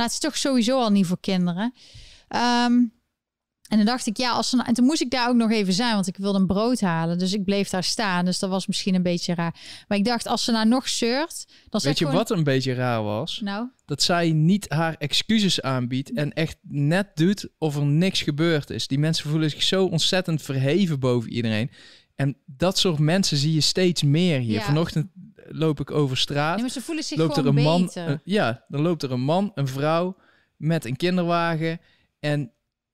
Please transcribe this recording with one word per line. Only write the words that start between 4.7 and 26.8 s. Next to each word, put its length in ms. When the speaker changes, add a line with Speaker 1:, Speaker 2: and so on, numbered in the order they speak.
Speaker 1:
toen 100
moest 180
ik 80
daar 180
ook 80
nog 140
even 220
zijn, 220
want 120
ik 100
wilde 220
een 80
brood 340
halen. 380
Dus 140
ik 120
bleef 240
daar 160
staan. 400
Dus 140
dat 120
was 160
misschien 280
een 80
beetje 320
raar. 540
Maar 100
ik 60
dacht, 220
als 180
ze 80
nou 160
nog 200
zeurt, 580
dan 80
Speaker 2:
Weet 120
Speaker 1:
zeg 160
Speaker 2:
je 60
Speaker 1:
gewoon 160
Speaker 2:
wat 100
een 140
beetje 300
raar 280
was? 380
Speaker 1:
Nou? 260
Speaker 2:
Dat 180
zij 300
niet 360
haar 300
excuses 640
aanbiedt 500
en 200
echt 240
net 480
doet 320
of 180
er 80
niks 380
gebeurd 480
is. 160
Die 120
mensen 320
voelen 200
zich 120
zo 220
ontzettend 580
verheven 580
boven 320
iedereen. 380
En 220
dat 320
soort 200
mensen 380
zie 180
je 60
steeds 420
meer 360
hier. 200
Speaker 1:
Ja. 60
Speaker 2:
Vanochtend 420
loop 320
ik 100
over 260
straat. 380
Speaker 1:
Nee, 80
maar 100
ze 80